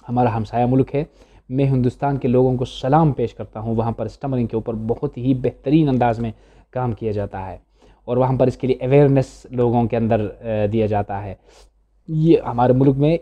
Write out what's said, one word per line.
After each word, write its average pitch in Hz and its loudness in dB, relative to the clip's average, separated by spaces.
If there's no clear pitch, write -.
हमारा 120 0
हमसाया 117 -2
मुल्क 131 2
है, - -8
मैं 135 0
हिंदुस्तान 135 -2
के 135 -4
लोगों 127 2
को 123 -4
सलाम 147 2
पेश 120 -4
करता 110 -14
हूँ। 113 -4
वहाँ 113 -2
पर 110 -6
स्टमरिंग 127 -4
के 113 -4
ऊपर 113 -6
बहुत 113 -6
ही 131 0
बेहतरीन 135 0
अंदाज 120 0
में 113 -6
काम 123 -4
किया 110 -6
जाता 101 -6
है 92 -12
और 123 -2
वहाँ 131 2
पर 131 2
इसके 127 -4
लिए 127 0
अवेयरनेस 139 2
लोगों 120 2
के 120 -2
अंदर, 113 2
अ, 107 -2
दिया 110 0
जाता 101 -2
है। 98 -12
ये 156 4
हमारे 123 2
मुल्क 135 4
में 151 2